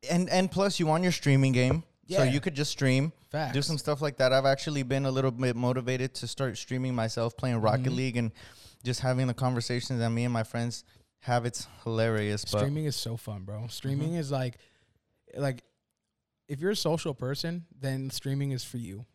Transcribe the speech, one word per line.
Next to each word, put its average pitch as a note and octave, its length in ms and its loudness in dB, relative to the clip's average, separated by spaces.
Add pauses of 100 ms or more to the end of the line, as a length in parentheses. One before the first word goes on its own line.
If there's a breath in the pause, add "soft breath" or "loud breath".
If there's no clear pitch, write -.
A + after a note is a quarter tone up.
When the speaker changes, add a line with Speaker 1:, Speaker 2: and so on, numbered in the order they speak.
(100)
Speaker 1:
And, F3 200 2
and F#3 220 4
plus, G3 280 0
you D#3+ 100 2
on D#3+ 140 4
your F3+ 100 4
streaming C3+ 400 4
game, C3 300 2 (260)
so F3 140 4
Speaker 2:
Yeah. C3 80 4
Speaker 1:
you C3+ 100 2
could D#3+ 140 -4
just C#3+ 160 -2
stream, C3+ 380 2
do - 40 -16 (180)
Speaker 2:
Facts. C#3+ 360 -2
Speaker 1:
some D#3 100 -2
stuff C#3+ 240 -2
like C#3+ 160 -2
that. B2+ 160 6
I've C3+ 120 6
actually C#3 380 2
been C3+ 220 0
a C3+ 60 0
little C3+ 200 2
bit B2 240 0
motivated B2+ 600 0
to - 120 -8
start C3 300 -4
streaming B2+ 380 -4
myself, A#2 420 0
playing A#2+ 240 0
Rocket A2 240 4
Speaker 2:
Mm-hmm. B2+ 100 0
Speaker 1:
League, B2+ 220 -2
and A#2 140 0 (520 loud breath)
just B2 160 -2
having B2+ 280 2
the B2 60 0
conversations B2 680 -2
that A#2 100 2
me A#2 160 0
and B2 80 0
my A2+ 100 0
friends A#2 400 -6 (380 soft breath)
have. A#2+ 240 2
It's - 220 -6 (160)
hilarious. A2 600 0
But - 160 -2
Speaker 2:
Streaming D3 260 0
is C#3+ 120 -2
so A#2 180 -6
fun, G#2 280 -10
bro. G#2 260 -10
Streaming C#3 400 -2
Speaker 1:
Mm-hmm. E3+ 80 -2
Speaker 2:
is C#3+ 140 -4
like, C3 260 -2 (800 soft breath)
like, B2 260 -2 (840)
if C#3 100 -6
you're F3+ 120 0
a G#3+ 40 0
social D#3+ 380 -2
person, E3 520 -4 (140)
then C3+ 300 -4
streaming C#3 420 -2
is B2+ 140 -4
for - 120 -12
you. A2+ 380 -10